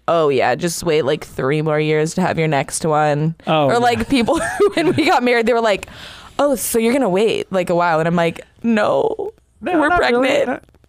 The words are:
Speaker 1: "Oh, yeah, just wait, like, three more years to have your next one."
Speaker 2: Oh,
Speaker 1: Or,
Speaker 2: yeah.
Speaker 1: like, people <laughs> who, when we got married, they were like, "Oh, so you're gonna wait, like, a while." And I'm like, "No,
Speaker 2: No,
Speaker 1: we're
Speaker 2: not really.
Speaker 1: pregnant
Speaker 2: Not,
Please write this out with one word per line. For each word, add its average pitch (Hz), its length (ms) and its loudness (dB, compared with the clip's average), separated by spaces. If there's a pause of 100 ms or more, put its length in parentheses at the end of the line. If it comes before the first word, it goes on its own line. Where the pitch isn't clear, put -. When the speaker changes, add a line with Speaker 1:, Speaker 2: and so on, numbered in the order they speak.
Speaker 1:
"Oh, 160 220 2
yeah, 123 260 2
just 170 280 -4
wait, 156 200 0
like, 151 220 -2
three 147 380 -2
more 151 160 0
years 156 360 0
to 185 60 0
have 170 160 0
your 160 100 0
next 147 380 -2
one." 151 480 0 (140)
Speaker 2:
Oh, 156 180 2
Speaker 1:
Or, 135 80 2
Speaker 2:
yeah. 240 60 2
Speaker 1:
like, 240 300 0
people 269 300 2
<laughs> - 200 -4
who, 403 140 4
when 339 220 0
we 294 100 0
got 294 180 2
married, 240 240 2
they 247 60 2
were 233 80 2
like, 202 260 0 (500)
"Oh, 277 180 2
so - 220 -4
you're 226 160 2
gonna 262 160 2
wait, 190 420 0
like, 180 200 -2
a 170 40 2
while." 175 240 2
And 165 80 0
I'm 170 80 0
like, 170 260 -2 (200)
"No, 214 720 0 (300)
Speaker 2:
No, 330 180 0
Speaker 1:
we're 294 100 2
Speaker 2:
not 349 100 2
really. 254 120 2 (160)
Speaker 1:
pregnant - 200 0
Speaker 2:
Not, - 160 -6 (260)